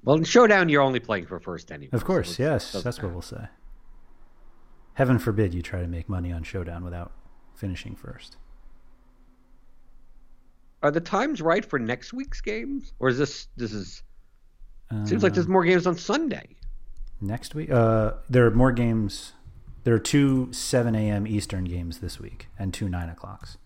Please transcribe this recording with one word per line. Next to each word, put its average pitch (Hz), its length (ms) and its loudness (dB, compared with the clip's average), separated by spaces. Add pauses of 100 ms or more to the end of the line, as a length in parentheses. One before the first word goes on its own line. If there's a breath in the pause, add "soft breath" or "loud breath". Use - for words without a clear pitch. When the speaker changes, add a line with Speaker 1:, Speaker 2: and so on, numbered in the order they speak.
Speaker 1:
Well, 139 140 6
in 165 60 4
Showdown, 208 460 8
you're 147 140 6
only 131 160 2
playing 98 260 -4
for 87 140 -10
first - 320 -12
anyway, 143 200 -14
Speaker 2:
Of 120 140 0
course, 185 320 0
Speaker 1:
so 123 60 0
it - 20 2
Speaker 2:
yes. 147 280 -2
Speaker 1:
doesn't 92 100 -6
Speaker 2:
That's 123 140 -4
what - 80 -10
Speaker 1:
matter. 87 80 -6
Speaker 2:
we'll 87 100 -10
say. - 240 -12 (1500)
Heaven 127 240 4
forbid 104 380 0
you 87 80 -4
try 90 180 -6
to 87 60 -4
make 87 200 -6
money 90 240 -4
on 82 120 -6
Showdown 85 400 -8
without 87 280 -10 (440)
finishing 98 400 -8
first. - 420 -18 (2500)
Speaker 1:
Are 147 80 6
the 165 100 0
times 214 400 -2
right 165 240 2
for 143 140 -2
next 120 340 -4
week's 269 280 -8
games? 240 580 -8
Or 131 100 4
is 120 80 2
this, - 300 -4 (100)
this 113 160 -6
is, 98 300 -10 (1000)
seems 110 180 2
like - 100 4
there's 175 140 0
Speaker 2:
Uh, 180 40 0
Speaker 1:
more 185 140 6
games 180 220 4
on 175 100 0
Sunday. 269 580 -4 (640)
Speaker 2:
Next 104 360 -8
week? 151 160 -4
Uh, 113 420 4 (160)
there 123 160 8
are 113 60 6
more 127 200 6
games. 113 600 0 (500)
There 117 120 6
are 110 40 6
two 135 520 4
seven 117 440 0
A 107 140 2
M 104 160 0
Eastern 101 380 -2
games 85 360 -6
this 87 200 -8
week - 280 -14 (120)
and 98 140 -4
two 101 160 -4
nine 87 200 -4
o'clocks. - 560 -14